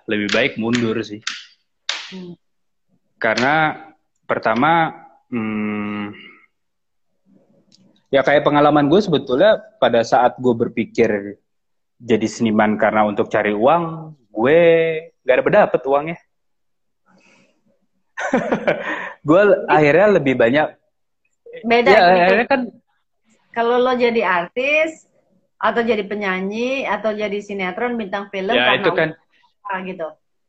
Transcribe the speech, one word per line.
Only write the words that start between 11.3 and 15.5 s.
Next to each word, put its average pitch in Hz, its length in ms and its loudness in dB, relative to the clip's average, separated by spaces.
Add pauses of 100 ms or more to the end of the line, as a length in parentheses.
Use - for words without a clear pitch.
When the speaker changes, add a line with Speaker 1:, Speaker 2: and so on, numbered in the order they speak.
Speaker 1:
jadi 113 280 -2
seniman 107 520 0
karena 107 280 2
untuk 104 240 -4
cari 104 240 -2
uang, 160 600 -2 (160)
gue 135 300 2 (600)
nggak 127 200 2
dapet 160 120 0